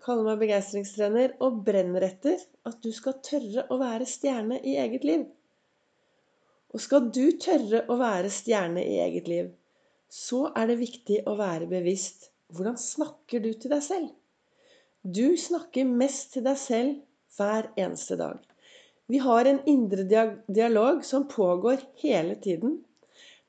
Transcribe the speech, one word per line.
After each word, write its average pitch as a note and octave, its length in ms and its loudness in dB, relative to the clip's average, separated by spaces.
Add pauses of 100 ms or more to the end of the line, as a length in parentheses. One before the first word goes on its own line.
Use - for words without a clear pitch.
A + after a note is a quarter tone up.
kaller A3+ 240 0
meg G#3+ 160 0
begeistringstrener G#3 960 0
og B3 240 0
brenner F#3 420 2
etter D4+ 320 -2 (240)
at A#3 160 -12
du A3+ 140 -8
skal C4 320 -6
tørre B3+ 420 -4
å B3+ 140 -2
være B3 260 -4
stjerne B3 560 -4
i C4+ 220 -2
eget A#3+ 240 -4
liv. D#4+ 180 -2 (1400)
Og A3+ 140 -10
skal B3+ 260 4
du C4+ 240 2
tørre A#3 480 2
å A#3+ 160 0
være G3+ 320 0
stjerne F3+ 540 -2
i G3+ 180 -2
eget F3 240 -2
liv, F3 240 -4 (560)
så - 380 -4 (100)
er A3+ 160 0
det A#3+ 140 -2
viktig G#3 420 -2
å G3+ 80 -2
være E3+ 400 -4
bevisst. F3+ 540 -4 (180)
Hvordan G3 320 -6
snakker - 640 -6
du A3+ 80 -2
til C4 240 -4
deg C#4+ 80 -2
selv? F4+ 260 -4 (920)
Du G#3+ 320 2
snakker D#4 480 -2
mest B3+ 480 0
til B3 160 -4
deg C#4 160 2
selv B3 280 0 (440)
hver G#3+ 400 -2
eneste F3 460 -4
dag. - 160 -6 (720)
Vi C4 80 2
har B3 320 6
en C#4 60 6 (100)
indre G#3+ 400 4
dia-, G#3+ 300 4 (100)
dialog A3+ 560 4
som C#4 240 0
pågår G#3 540 2 (240)
hele G3+ 340 2
tiden. G3+ 380 -2 (720)